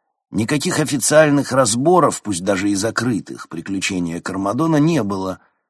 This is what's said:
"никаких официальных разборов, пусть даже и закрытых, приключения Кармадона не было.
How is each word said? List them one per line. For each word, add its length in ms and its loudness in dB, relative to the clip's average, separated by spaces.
"никаких 480 -2
официальных 720 2
разборов, 680 2
пусть 240 -6
даже 240 0
и 60 0
закрытых, 720 -4
приключения 720 -6
Кармадона 560 -2
не 260 4
было. 360 -4